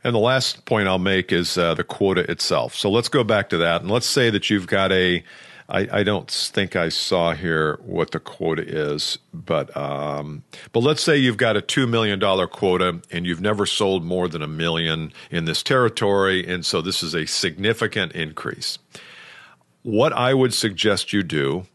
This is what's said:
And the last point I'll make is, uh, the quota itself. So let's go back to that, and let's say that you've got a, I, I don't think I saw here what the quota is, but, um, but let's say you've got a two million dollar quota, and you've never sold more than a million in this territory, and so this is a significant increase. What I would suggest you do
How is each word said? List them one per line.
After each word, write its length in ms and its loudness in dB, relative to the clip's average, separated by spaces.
And 100 0
the 60 4
last 460 2
point 240 2
I'll 100 2
make 320 2
is, 260 0
uh, 160 2
the 120 -2
quota 440 0
itself. 460 -2
So 160 0
let's 160 2
go 160 2
back 260 2
to 100 0
that, 220 2
and 80 -8
let's 160 0
say 240 2
that 200 0
you've 180 0
got 240 2
a, 320 2
I, 180 -2
I 40 2
don't 260 -2
think 460 -4
I 140 2
saw 420 0
here 520 -2
what 280 -4
the 80 -4
quota 420 -4
is, 580 -4
but, 420 -4
um, 680 -6
but 80 2
let's 200 2
say 140 2
you've 220 2
got 180 2
a 60 0
two 260 0
million 320 2
dollar 260 2
quota, 540 2
and 160 -4
you've 160 -2
never 240 0
sold 380 0
more 240 -2
than 140 -4
a 60 -6
million 640 -2
in 140 -2
this 180 -2
territory, 840 2
and 200 -4
so 160 -2
this 200 -4
is 140 -6
a 100 -2
significant 840 -2
increase. 680 -8
What 300 2
I 220 2
would 200 4
suggest 600 0
you 100 2
do 520 -2